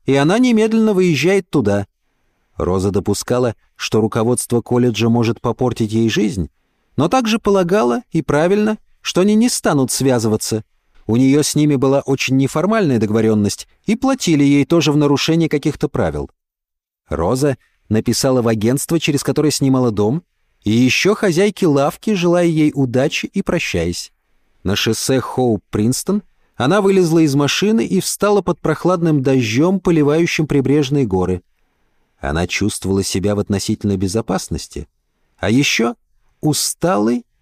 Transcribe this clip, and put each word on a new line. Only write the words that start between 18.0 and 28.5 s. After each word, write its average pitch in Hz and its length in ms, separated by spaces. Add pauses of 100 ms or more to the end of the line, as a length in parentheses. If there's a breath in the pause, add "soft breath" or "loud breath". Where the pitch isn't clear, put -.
в 113 80
агентство, 117 520
через 143 240
которое 151 260
снимала 131 400
дом, 107 320 (400)
и 104 80
еще 127 440
хозяйке 196 520
лавки, 147 480
желая 175 320
ей 156 280
удачи 135 520
и - 160
прощаясь. - 720 (500)
На 95 140
шоссе 127 420
Хоуп-Принстон 123 1040 (320)
она 160 260
вылезла 185 380
из 151 160
машины 202 500
и 185 160
встала 202 420
под - 180